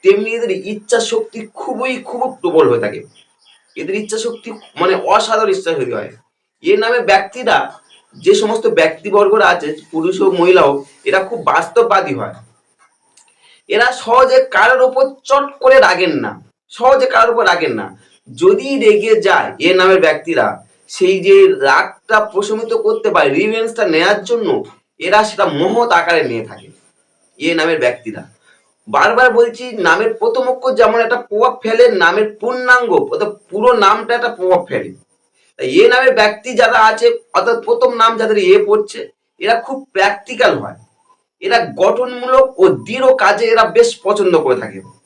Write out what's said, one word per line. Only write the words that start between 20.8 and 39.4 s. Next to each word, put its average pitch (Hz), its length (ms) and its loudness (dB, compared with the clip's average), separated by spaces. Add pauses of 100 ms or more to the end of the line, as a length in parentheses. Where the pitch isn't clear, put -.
সেই 190 260 0 (100)
যে 196 100 6 (320)
রাগটা 185 500 0 (140)
প্রশমিত 220 400 -4 (140)
করতে 220 280 0
পারে, 151 160 2
রিভেঞ্জটা 220 540 -2 (100)
নেয়ার 196 340 0
জন্য, 233 200 -2 (520)
এরা 190 280 2
সেটা 202 160 -4 (160)
মহৎ 226 380 0
আকারে 170 320 0
নিয়ে 113 200 -6
থাকে - 180 -20 (680)
এ 151 100 -4 (100)
নামের 160 260 -2
ব্যক্তিরা। 113 380 -6 (680)
বারবার 233 400 2 (100)
বলছি, 233 260 0 (220)
নামের 196 240 0 (100)
প্রথম 233 320 -2
অক্ষর 254 280 -4
যেমন 220 200 2
একটা 226 180 -2 (100)
প্রভাব 214 240 0 (100)
ফেলে, 226 220 2 (200)
নামের 170 220 2 (140)
পূর্ণাঙ্গ 247 500 0 (220)
অর্থাৎ 208 200 -4 (180)
পুরো 214 200 2 (140)
নামটা 220 300 0
একটা 233 240 -4
প্রভাব 185 300 0
ফেলে। 98 220 -8 (680)
তাই 127 100 -6 (120)
এ 226 120 8
নামের 254 280 2
ব্যক্তি 208 300 -2 (100)
যারা 226 180 2 (120)
আছে, 226 160 -2 (300)
অর্থাৎ 233 200 0 (100)
প্রথম 240 240 0 (120)
নাম 226 180 4
যাদের 214 180 0 (140)
এ 208 40 6 (100)
পড়ছে, 208 340 -2 (400)